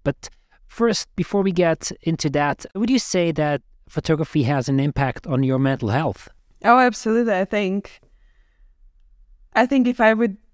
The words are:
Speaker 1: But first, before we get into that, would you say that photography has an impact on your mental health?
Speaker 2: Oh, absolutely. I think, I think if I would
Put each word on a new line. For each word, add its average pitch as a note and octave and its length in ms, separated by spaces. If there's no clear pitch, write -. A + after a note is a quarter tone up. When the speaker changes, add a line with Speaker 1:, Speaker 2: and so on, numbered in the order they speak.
Speaker 1:
But - 260
first, - 460
before G3 280
we G3 80
get E3+ 400
into D#3+ 300
that, D3 420
would G#3+ 160
you B3+ 100
say E3+ 340
that D3 280
photography D3+ 540
has C3+ 260
an C3+ 100
impact C#3 480
on C3+ 160
your C3 160
mental C3+ 300
health? C3 400
Speaker 2:
Oh, A#3+ 160
absolutely. A3+ 540
I F#3+ 120
think, G3+ 540
I A#3+ 100
think B3+ 220
if B3 120
I A3 140
would A3 240